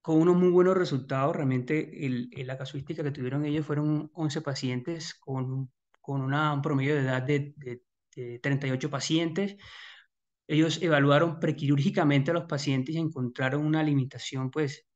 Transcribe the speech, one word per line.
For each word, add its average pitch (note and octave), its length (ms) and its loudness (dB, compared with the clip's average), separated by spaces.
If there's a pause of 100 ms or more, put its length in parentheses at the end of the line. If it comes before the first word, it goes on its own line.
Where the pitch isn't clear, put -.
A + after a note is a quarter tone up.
Con D#3+ 200 4
unos F3 160 6
muy F3+ 140 6
buenos F3+ 260 6
resultados, C#3+ 580 0
realmente C#3+ 720 -2
el, B2 260 -4
el, C3+ 140 -10
la C3 120 -10
casuística D3 440 -8
que C#3+ 80 -2
tuvieron C#3 340 -4
ellos D3 220 -2
fueron D3+ 460 0
once D#3 300 -4
pacientes C#3 720 -6
con, C3 560 -6 (300)
con C#3 200 -6
una, C#3+ 320 0
un C#3 100 -2
promedio C#3+ 320 0
de C#3+ 60 2
edad C3 220 0
de, C#3+ 340 -2
de, B2+ 260 -12 (320)
de A#2+ 240 -10
treinta C#3 280 -2
y C3 40 -2
ocho C3 200 -2
pacientes. E3 680 -2 (920)
Ellos D#3 360 2
evaluaron D3+ 580 4
prequirúrgicamente C#3+ 920 2
a E3+ 40 2
los E3 100 -2
pacientes C#3 500 -2
y E3 40 -2
encontraron C3+ 680 -2
una D#3 180 2
limitación, C3+ 680 -2
pues, D3 460 -4